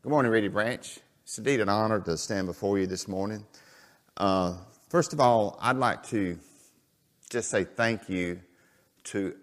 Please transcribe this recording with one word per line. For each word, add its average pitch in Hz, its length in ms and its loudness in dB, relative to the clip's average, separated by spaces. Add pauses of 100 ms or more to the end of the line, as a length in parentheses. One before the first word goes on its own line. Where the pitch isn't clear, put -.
Good 139 60 0
morning, 135 180 4
Reedy 110 160 4
Branch. 104 540 -2 (240)
It's - 120 -12
indeed 127 220 2
an 101 100 2
honor 107 320 2
to 85 160 -2
stand 95 300 -4
before 98 320 -2
you 92 80 0
this 95 220 -8
morning. 101 360 -6 (720)
Uh, 92 380 2 (340)
first 165 240 0
of 156 60 -6
all, 117 420 4
I'd 127 180 0
like 117 320 0
to 92 280 -2 (920)
just 117 220 -6
say 101 140 2
thank 113 440 -2
you 87 320 -4 (680)
to 98 360 -4